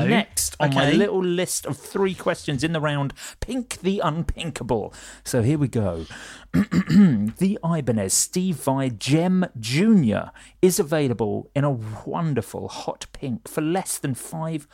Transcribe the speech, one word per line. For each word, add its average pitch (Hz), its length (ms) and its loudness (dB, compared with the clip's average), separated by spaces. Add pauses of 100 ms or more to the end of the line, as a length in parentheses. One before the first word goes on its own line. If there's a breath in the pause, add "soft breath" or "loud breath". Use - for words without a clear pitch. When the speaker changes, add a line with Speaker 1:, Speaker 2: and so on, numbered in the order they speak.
Speaker 1:
are 170 60 2
next - 500 0
on 143 160 2
my 135 140 4
Speaker 2:
Okay. 151 80 4
Speaker 1:
little 190 260 2
list 175 420 -2
of 131 120 -4
three 190 380 -2
questions 151 500 -2
in 160 80 0
the 160 80 -2
round. 143 340 -2 (240 loud breath)
Pink 247 440 -6
the 196 200 0
Unpinkable. 143 880 -4 (320 loud breath)
So 127 180 0
here 143 160 2
we 143 100 2
go. 90 380 -2 (460 loud breath)
<clears throat> - 20 0
The 175 1080 4
Ibanez 120 500 0
Steve 180 420 0
Vai 135 340 0
Gem 165 560 2 (120)
Junior 123 720 4 (300 loud breath)
is 185 200 6
available 120 760 0
in 165 100 0
a 147 60 2
wonderful 120 960 -4
hot - 440 -10
pink 123 360 -8
for - 120 -6
less 170 380 -2
than 139 160 -2
five 160 600 -8